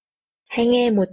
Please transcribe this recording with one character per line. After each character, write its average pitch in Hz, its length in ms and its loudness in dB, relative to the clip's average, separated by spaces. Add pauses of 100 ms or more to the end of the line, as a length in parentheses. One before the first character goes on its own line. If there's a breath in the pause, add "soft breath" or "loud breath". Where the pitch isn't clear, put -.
(480)
Hai 233 180 -2
nghe 240 240 2
một 202 220 0